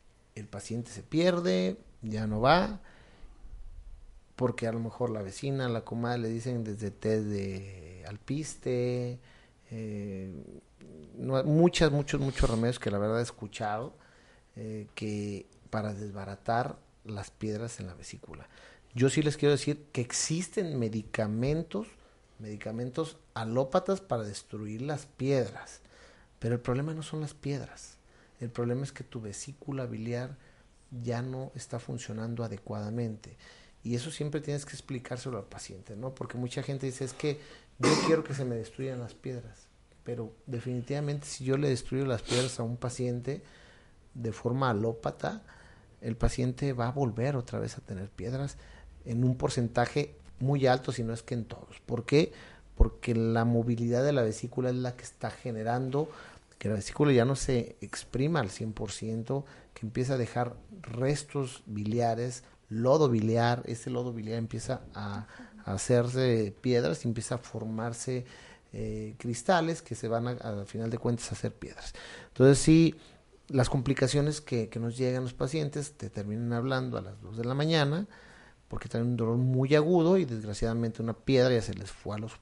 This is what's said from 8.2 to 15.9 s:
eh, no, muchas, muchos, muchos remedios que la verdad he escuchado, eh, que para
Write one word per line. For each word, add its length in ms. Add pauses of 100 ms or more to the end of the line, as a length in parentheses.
eh, 600 (840)
no, 260
muchas, 480
muchos, 300
muchos 280
remedios 300
que 120
la 80
verdad 200
he 40
escuchado, 720 (600)
eh, 400
que 520 (220)
para 240